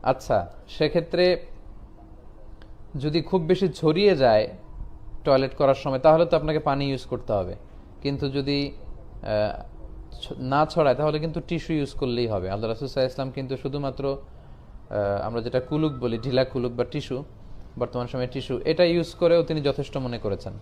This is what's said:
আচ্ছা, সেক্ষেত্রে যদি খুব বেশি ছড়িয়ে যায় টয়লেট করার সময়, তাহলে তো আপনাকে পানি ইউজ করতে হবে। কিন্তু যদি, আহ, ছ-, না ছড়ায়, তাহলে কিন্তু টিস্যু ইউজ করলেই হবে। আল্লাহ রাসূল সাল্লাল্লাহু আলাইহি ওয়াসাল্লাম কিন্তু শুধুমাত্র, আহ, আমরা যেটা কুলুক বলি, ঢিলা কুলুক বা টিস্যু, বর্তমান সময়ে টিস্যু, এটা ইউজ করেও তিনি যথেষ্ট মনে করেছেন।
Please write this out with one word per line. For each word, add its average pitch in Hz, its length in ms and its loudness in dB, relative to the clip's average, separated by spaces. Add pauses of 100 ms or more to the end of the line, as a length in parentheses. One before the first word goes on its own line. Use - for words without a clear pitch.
আচ্ছা, 110 440 2 (200)
সেক্ষেত্রে 170 760 2 (1500)
যদি 151 220 0
খুব 185 200 2
বেশি 180 280 4
ছড়িয়ে 165 460 4
যায় 113 320 6 (760)
টয়লেট 135 320 4
করার 135 200 6
সময়, 135 240 -2
তাহলে 160 260 8
তো 160 120 4
আপনাকে 151 220 2
পানি 139 300 0
ইউজ 131 160 -4
করতে 117 280 -4
হবে। 98 220 0 (460)
কিন্তু 139 280 -2
যদি, 143 420 -2 (520)
আহ, - 520 -2 (440)
ছ-, - 160 -10
না 135 280 2
ছড়ায়, 151 300 4
তাহলে 151 240 0
কিন্তু 160 280 -4
টিস্যু 165 260 -4
ইউজ 143 200 0
করলেই 120 340 0
হবে। 95 220 -2
আল্লাহ 107 200 -2
রাসূল 123 180 -4
সাল্লাল্লাহু 131 440 -2
আলাইহি - 0 -
ওয়াসাল্লাম - 0 -
কিন্তু 131 260 -6
শুধুমাত্র, 139 600 -4 (720)
আহ, 101 380 0
আমরা 113 140 -2
যেটা 123 180 0
কুলুক 151 340 0
বলি, 120 240 -2
ঢিলা 131 260 2
কুলুক 123 280 -2
বা 120 120 -2
টিস্যু, 135 400 -4 (560)
বর্তমান 123 280 -4
সময়ে 127 200 -4
টিস্যু, 127 380 -4
এটা 160 180 4
ইউজ 170 320 2
করেও 170 280 6
তিনি 156 180 -2
যথেষ্ট 143 360 -2
মনে 123 200 -4
করেছেন। 101 440 -4